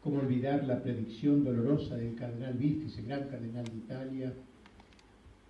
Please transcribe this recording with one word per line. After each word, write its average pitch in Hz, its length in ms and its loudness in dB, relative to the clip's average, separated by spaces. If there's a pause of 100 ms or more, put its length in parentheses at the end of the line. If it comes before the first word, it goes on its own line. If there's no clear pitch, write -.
¿Cómo 139 160 2
olvidar 135 460 2
la 123 180 2
predicción 135 640 2
dolorosa 127 520 2
del 117 200 -4
cardenal 120 380 -6
Biffi, 147 320 2
ese 113 160 -8
gran 139 260 -4
cardenal 117 360 -6
de 110 120 -8
Italia, 131 560 -6 (1160)